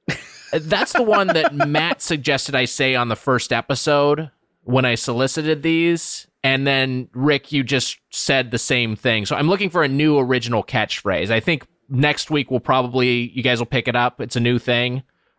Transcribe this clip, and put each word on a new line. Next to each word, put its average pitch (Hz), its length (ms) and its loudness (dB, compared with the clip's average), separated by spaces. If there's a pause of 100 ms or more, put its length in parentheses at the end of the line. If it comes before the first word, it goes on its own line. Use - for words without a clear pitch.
(160)
<laughs> - 360 -14
that's 160 400 0
the 254 120 2
one 202 240 4
that 165 260 2
Matt 151 480 0
suggested 139 540 -2
I 127 80 2
say 131 320 0
on 120 100 0
the 113 80 -2
first - 380 -2
episode 143 800 0 (320)
when 127 200 2
I 120 120 2
solicited 139 680 -2
these. 165 640 0 (160)
And 135 240 0
then, 131 460 0
Rick, 139 400 0
you 143 100 0
just 127 360 -2 (120)
said 131 400 -2
the 120 80 -2
same 117 380 -2
thing. 110 300 0
So 147 100 -4
I'm 147 120 0
looking 190 220 0
for 170 140 0
a 135 40 0
new 147 300 2
original 120 460 0
catchphrase. 98 640 -2
I 113 80 2
think 160 280 -2 (220)
next 139 400 0
week 147 220 -2
we'll 127 80 0
probably, 123 720 0
you 120 140 -6
guys 123 160 2
will 117 60 -2
pick 123 200 -2
it 120 80 -2
up. 123 260 0
It's 113 140 -8
a 120 60 0
new 120 180 2
thing. 123 460 -2 (340)